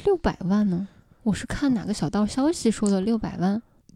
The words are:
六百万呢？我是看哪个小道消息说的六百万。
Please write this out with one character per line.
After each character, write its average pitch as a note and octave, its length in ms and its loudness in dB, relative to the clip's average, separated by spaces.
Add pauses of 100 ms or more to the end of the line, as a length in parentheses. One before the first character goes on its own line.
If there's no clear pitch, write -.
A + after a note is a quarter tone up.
六 G4+ 100 4
百 - 300 -2
万 G#3 240 2
呢？ F3+ 180 -2 (360)
我 G#3 100 0
是 - 140 -6
看 C#4 260 0
哪 F#3+ 100 -2
个 F#3+ 100 -4
小 - 160 -2
道 G#3 160 2
消 C4+ 260 0
息 A#3 200 2
说 G#3 180 -2
的 G3 120 2
六 A3+ 160 0
百 G#3 220 -6
万。 G3+ 220 0 (340)